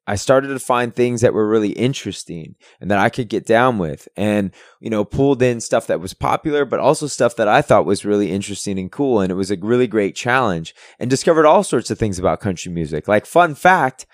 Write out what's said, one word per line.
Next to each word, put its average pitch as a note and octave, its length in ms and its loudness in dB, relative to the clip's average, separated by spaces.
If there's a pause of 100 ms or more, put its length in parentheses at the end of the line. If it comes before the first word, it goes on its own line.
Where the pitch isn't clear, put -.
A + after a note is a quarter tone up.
I G#2 100 -2
started C3+ 320 2
to C3+ 100 -4
find A#2+ 360 -2
things B2 260 0
that A#2+ 140 2
were G#2+ 140 0
really G#2+ 220 2
interesting F#2 840 -6 (260)
and F2+ 100 -4
that G2+ 80 2
I G#2 100 4
could A#2 200 -8
get G2+ 180 -4
down A#2 320 4
with D2+ 380 -6
and, G#2 360 0 (280)
you A2+ 100 -8
know, G#2 140 -2
pulled C#3 380 0
in A#2+ 180 0
stuff - 280 -2
that E2 120 -2
was F#2+ 140 -12
popular, D3 500 -2
but B2 160 -4
also D3 260 2
stuff B2 300 -2
that G#2+ 120 0
I A2+ 120 4
thought G2+ 260 4
was G2 180 -2
really G#2 280 0
interesting G2 460 -6
and F#2 120 -8
cool. B2+ 300 0
And F#2 100 0
it F2+ 60 -2
was G2 160 -2
a G2 40 -4
really A#2+ 300 0
great G2+ 300 0
challenge A#2 580 -2 (240)
and A#2+ 100 -6
discovered D#3 380 4
all F#3 160 6
sorts B2 280 -2
of G#2+ 80 -4
things G2 200 -2
about F2 220 0
country F#2 320 -6
music. D#2 340 -4
Like, G#2 200 2
fun E3 280 2
fact, E3+ 600 0